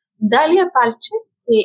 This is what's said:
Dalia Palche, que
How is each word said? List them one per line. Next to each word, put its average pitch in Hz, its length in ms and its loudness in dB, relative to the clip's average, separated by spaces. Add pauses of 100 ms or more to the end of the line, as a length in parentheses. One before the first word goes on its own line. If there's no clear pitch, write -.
(180)
Dalia 311 540 0
Palche, 226 440 -2 (320)
que 226 180 2